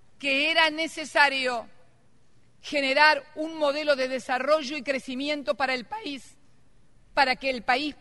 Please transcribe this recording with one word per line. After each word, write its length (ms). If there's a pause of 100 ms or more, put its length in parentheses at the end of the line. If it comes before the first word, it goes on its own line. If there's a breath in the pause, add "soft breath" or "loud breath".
(180)
que 320
era 200
necesario 1000 (960)
generar 640 (100)
un 220
modelo 400
de 100
desarrollo 720
y 40
crecimiento 760
para 180
el 120
país, 520 (760)
para 220
que 140
el 140
país 380